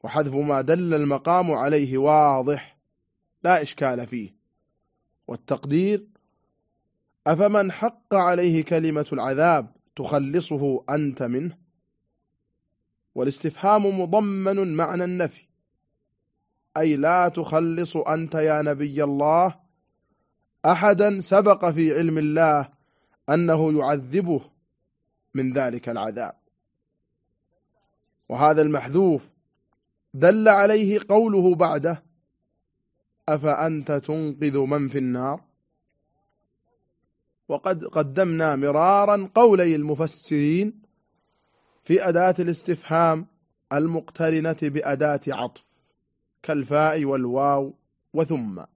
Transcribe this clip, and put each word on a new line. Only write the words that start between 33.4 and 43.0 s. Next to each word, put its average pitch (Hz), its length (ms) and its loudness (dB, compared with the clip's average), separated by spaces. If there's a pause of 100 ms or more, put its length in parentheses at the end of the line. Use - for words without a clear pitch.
تنقذ 147 680 -4
من 139 300 0
في 135 100 -6
النار؟" 127 460 -4 (2000)
وقد 165 360 -4
قدمنا 160 720 0
مرارا 190 800 2
قولي 190 420 6
المفسرين 151 1080 -2 (1000)
في 190 240 2
أداة 175 300 2
الاستفهام 165 880 -2 (460)